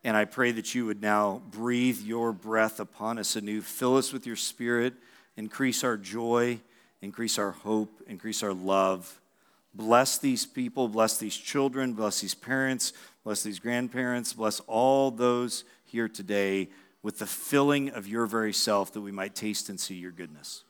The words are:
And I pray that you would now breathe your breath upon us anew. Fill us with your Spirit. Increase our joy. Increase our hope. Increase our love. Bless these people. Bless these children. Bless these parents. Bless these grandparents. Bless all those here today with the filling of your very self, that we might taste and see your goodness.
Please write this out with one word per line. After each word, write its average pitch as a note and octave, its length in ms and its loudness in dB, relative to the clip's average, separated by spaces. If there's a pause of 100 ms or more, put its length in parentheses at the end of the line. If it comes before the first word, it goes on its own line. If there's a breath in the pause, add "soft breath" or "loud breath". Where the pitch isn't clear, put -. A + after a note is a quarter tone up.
And A2 140 2
I G#2+ 80 4
pray A#2+ 260 2
that A2+ 220 -4
you A#2+ 140 -2
would G#2 140 -4
now G#2 400 2 (100)
breathe A#2+ 500 0
your A#2 300 -2
breath A2 480 2
upon A2 400 -6
us - 160 -2
anew. G#2+ 260 -4
Fill B2+ 360 2
us C3 140 2
with C3 140 -10
your A2+ 100 -8
Spirit. A#2+ 580 0 (440 loud breath)
Increase A#2+ 460 -2
our A#2+ 120 0
joy. A#2 640 0 (420 soft breath)
Increase G#2 360 -4
our G2+ 140 0
hope. G#2+ 560 -2
Increase G#2+ 340 -8
our G2+ 120 -2
love. F#2+ 680 2 (520 soft breath)
Bless A#2 440 4
these C3 280 0
people. B2+ 420 -2
Bless A2 300 4
these G#2+ 200 -4
children. C3+ 560 0
Bless G#2+ 260 0
these G2 140 -4
parents. C3 600 -2 (300 loud breath)
Bless G#2 200 -2
these G2+ 160 -6
grandparents. B2 760 -2
Bless A2 280 0
all C3 500 4
those B2 520 2 (220 soft breath)
here A2+ 240 -2
today G2 600 0 (340 loud breath)
with G#2 160 -6
the G#2+ 60 -4
filling C#3+ 640 2
of G#2+ 180 -10
your A2+ 180 0
very G#2+ 280 0
self, G2+ 400 0
that G#2+ 80 -8
we G2+ 100 -8
might G2 220 -6
taste - 360 -4
and F#2+ 100 -10
see - 160 -6
your F2+ 160 -12
goodness. D2+ 580 -14